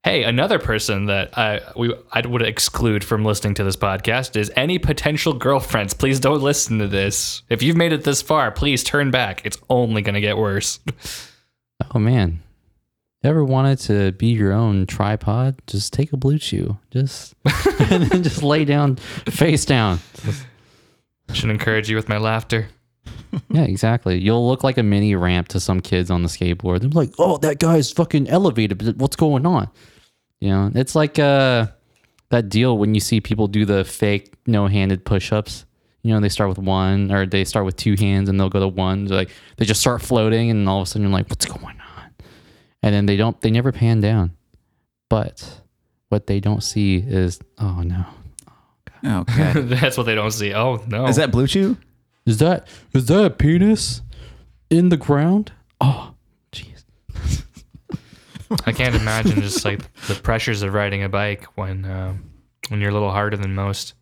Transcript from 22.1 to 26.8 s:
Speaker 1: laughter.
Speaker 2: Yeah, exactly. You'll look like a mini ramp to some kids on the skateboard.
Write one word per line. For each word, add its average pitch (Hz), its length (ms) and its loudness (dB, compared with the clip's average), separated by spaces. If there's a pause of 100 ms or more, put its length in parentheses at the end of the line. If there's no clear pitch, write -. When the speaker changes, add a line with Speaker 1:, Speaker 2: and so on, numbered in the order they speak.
Speaker 1:
laughter. 110 480 -2 (840)
Speaker 2:
Yeah, 156 120 4
exactly. 98 560 0
You'll 117 300 2
look 131 160 0
like 131 140 2
a 120 40 2
mini 101 320 2
ramp 90 340 2
to 92 120 -2
some 92 200 0
kids 90 300 -2
on 87 140 2
the 85 40 0
skateboard. 90 520 -2